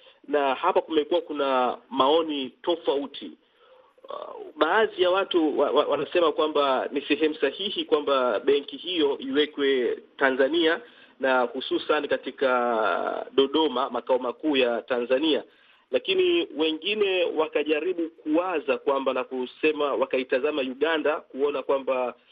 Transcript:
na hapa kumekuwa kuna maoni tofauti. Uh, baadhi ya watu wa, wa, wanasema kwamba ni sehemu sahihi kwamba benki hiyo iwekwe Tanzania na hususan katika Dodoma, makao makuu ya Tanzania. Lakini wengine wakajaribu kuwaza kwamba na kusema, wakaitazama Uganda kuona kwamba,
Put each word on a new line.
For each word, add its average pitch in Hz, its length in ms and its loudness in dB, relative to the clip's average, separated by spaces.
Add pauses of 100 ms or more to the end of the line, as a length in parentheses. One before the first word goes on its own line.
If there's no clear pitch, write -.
(260)
na 139 280 0
hapa 180 260 0
kumekuwa 160 400 0
kuna 135 560 0 (120)
maoni 143 600 0 (120)
tofauti. 143 720 -4 (800)
Uh, - 360 -12 (120)
baadhi 180 440 2
ya 180 100 4
watu 180 480 2
wa, 139 120 2
wa, 147 140 4
wanasema 147 460 2
kwamba 143 600 0
ni 139 100 -2
sehemu 147 340 0
sahihi 170 500 -4
kwamba 135 540 0
benki 139 380 0
hiyo 156 420 -2
iwekwe 139 760 0 (200)
Tanzania 143 640 2 (380)
na 131 220 2
hususan 143 640 -2
katika 120 1160 0 (100)
Dodoma, 135 540 2
makao 123 300 0
makuu 131 380 -2
ya 120 240 2
Tanzania. 131 600 0 (480)
Lakini 175 560 2 (100)
wengine 180 680 0
wakajaribu 156 840 -2
kuwaza 156 680 -2
kwamba 135 360 0
na 127 100 -2
kusema, 139 680 -2
wakaitazama 135 680 0
Uganda 147 540 0
kuona 139 480 -4
kwamba, 131 500 -2 (180)